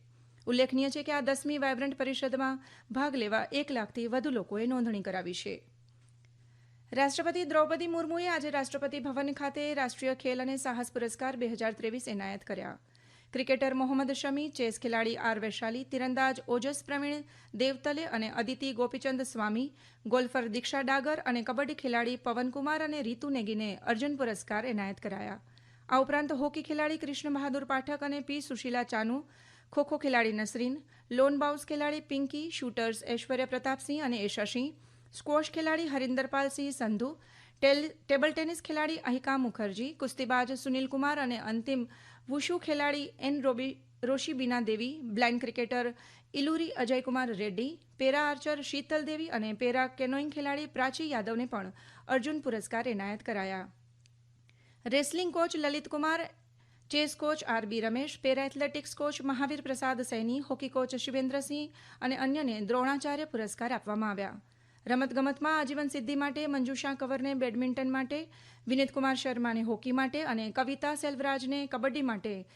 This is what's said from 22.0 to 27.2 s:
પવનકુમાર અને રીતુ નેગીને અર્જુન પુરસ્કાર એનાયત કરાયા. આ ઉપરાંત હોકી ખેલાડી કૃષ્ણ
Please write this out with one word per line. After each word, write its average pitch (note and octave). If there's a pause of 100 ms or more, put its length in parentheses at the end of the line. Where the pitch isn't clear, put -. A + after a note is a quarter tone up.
પવનકુમાર C4+
અને D4+
રીતુ A#3+
નેગીને G#3+
અર્જુન C#4
પુરસ્કાર A3+
એનાયત G3+
કરાયા. G3+ (480)
આ B3+
ઉપરાંત C#4+
હોકી D4
ખેલાડી D4+
કૃષ્ણ C#4+